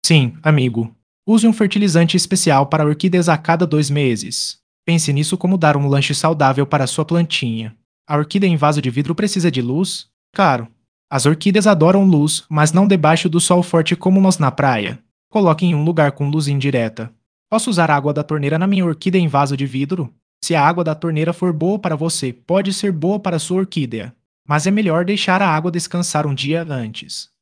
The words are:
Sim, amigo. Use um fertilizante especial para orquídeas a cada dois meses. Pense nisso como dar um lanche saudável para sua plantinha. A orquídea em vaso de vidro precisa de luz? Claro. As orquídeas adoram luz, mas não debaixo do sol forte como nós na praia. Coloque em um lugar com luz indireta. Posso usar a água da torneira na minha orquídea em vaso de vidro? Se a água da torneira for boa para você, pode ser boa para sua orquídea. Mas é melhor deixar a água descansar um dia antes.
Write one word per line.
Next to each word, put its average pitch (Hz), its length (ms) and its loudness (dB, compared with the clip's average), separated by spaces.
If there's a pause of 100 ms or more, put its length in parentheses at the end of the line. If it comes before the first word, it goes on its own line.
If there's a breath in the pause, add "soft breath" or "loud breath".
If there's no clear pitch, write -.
Sim, 135 280 2 (100)
amigo. 123 500 0 (320)
Use 220 220 4
um 220 60 4
fertilizante 190 640 2
especial 156 500 2
para 156 180 0
orquídeas 170 440 0
a 156 80 2
cada 170 300 0
dois 147 220 0
meses. 123 720 -4 (260)
Pense 165 260 0
nisso 151 260 0
como 185 200 0
dar 151 180 4
um 143 120 0
lanche 139 280 0
saudável 143 500 2
para 156 220 -2
sua - 160 -4
plantinha. 120 720 -4 (320)
A 151 80 -2
orquídea 156 320 0
em 170 80 2
vaso 147 260 2
de 131 80 -2
vidro 139 240 -2
precisa 180 380 0
de 131 100 -2
luz? 139 460 -4 (260)
Claro. 131 340 0 (420)
As 131 160 -2
orquídeas 185 420 2
adoram 190 380 4
luz, 151 440 2
mas 151 220 2
não 190 160 4
debaixo 160 400 2
do 165 120 0
sol 180 220 2
forte 170 340 0
como 190 260 2
nós 190 160 4
na 143 120 0
praia. 127 500 -2 (300)
Coloque 180 360 2
em 170 100 2
um 147 80 0
lugar 160 300 2
com 143 160 -4
luz 147 180 -2
indireta. 123 640 -2 (380)
Posso 226 200 -2
usar 170 220 2
a 147 40 4
água 143 180 -2
da 147 100 -4
torneira 151 340 -2
na 185 100 0
minha 190 180 0
orquídea 175 340 -2
em 170 80 2
vaso 139 280 0
de 139 100 -4
vidro? 139 480 -6 (280)
Se 165 140 -2
a 143 100 2
água 170 180 2
da 156 120 -2
torneira 160 380 -2
for 180 180 -2
boa 170 280 -2
para 175 160 -4
você, 143 360 -4
pode 196 420 -2
ser 196 200 -4
boa 175 260 -2
para 175 200 -4
sua 180 200 -4
orquídea. 120 540 -6 (340)
Mas 147 200 0
é 196 40 2
melhor 180 320 0
deixar 190 380 0
a 190 80 2
água 160 220 -2
descansar 170 540 -4
um 143 80 -2
dia 147 360 -4
antes. 120 600 -10 (120)